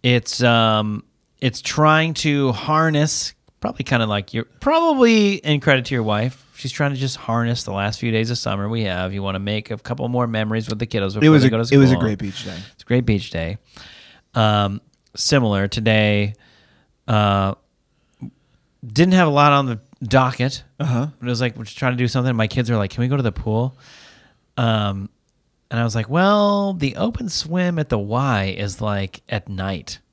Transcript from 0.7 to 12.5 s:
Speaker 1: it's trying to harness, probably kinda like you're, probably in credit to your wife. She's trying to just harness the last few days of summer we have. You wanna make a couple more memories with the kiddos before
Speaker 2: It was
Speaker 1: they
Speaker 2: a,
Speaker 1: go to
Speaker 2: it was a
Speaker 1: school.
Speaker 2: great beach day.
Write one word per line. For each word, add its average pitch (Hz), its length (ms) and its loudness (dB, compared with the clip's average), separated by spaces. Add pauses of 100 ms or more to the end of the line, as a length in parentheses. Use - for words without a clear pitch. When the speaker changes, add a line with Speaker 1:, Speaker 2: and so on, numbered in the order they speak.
Speaker 1:
it's 127 200 -4
trying 156 540 2
to 139 380 0
harness, 151 840 0 (260)
probably - 240 -6
kinda 117 220 0
like 101 260 -4
you're, 113 120 -4 (160)
probably 262 760 4
in 147 260 0
credit 131 260 2
to 139 80 -4
your 120 100 0
wife. 107 400 -2 (120)
She's 131 160 -8
trying 143 220 -2
to - 20 -6
just 131 200 -4
harness 117 480 -2
the 101 80 -8
last 98 280 -4
few 117 120 -2
days 113 180 0
of 120 80 -4
summer 101 300 -4
we 113 160 -4
have. 92 280 -4
You 98 100 -6
wanna 95 180 -4
make 104 300 -6
a 107 60 -6
couple 123 320 -6
more 123 180 0
memories 110 420 -2
with 110 100 -6
the 117 80 -4
kiddos 98 280 -2
before 110 100 0
Speaker 2:
It 156 40 8
was 151 140 8
Speaker 1:
they 131 60 4
Speaker 2:
a, - 20 6
Speaker 1:
go 113 120 -2
to 120 120 0
Speaker 2:
it 139 40 8
was 131 120 8
a - 40 4
Speaker 1:
school. 127 80 0
Speaker 2:
great 104 160 -2
beach 98 260 -8
day. 92 120 -10 (180)